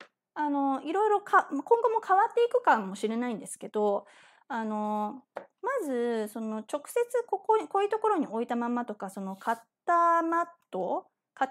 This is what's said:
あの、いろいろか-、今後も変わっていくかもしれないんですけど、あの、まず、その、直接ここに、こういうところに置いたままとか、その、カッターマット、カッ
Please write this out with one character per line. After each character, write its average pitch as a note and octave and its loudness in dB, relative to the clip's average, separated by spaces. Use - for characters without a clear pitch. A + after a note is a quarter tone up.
あ D4 -2
の、 C#4 0
い D#4+ -6
ろ G4+ 2
い - 2
ろ G4+ 2
か-、 - 4
今 C#4 -4
後 A#4 4
も A4 0
変 F#4+ 4
わ G4+ 6
っ - -18
て A#4 2
い A#4+ 2
く B4 0
か B3 6
も F#3+ -6
し G#3+ -2
れ A3 -2
な B3 -2
い A3+ -4
ん - -8
で - -14
す - -16
け G#3 -12
ど、 G#3 0
あ A3+ -4
の、 G#3+ -4
ま A#4 -2
ず、 A#3+ -2
そ A#3 -10
の、 A3 -6
直 D4 -6
接 - -4
こ G4 -2
こ A4 2
に、 D#4 -6
こ G4 -2
う G4 4
い - 2
う - -2
と A4 -4
こ G#4+ 0
ろ G#4 2
に C#4 0
置 A3+ -4
い B3 -6
た A#3+ -2
ま A#3 -2
ま A#3+ -2
と G#3+ -8
か、 G3 -10
そ G3 -12
の、 F#3+ -8
カ A3 -2
ッ A#3+ -4
タ E4+ 4
ー - 2
マ E4+ 2
ッ E4+ -6
ト、 F#3 -4
カ C4+ 0
ッ C4 2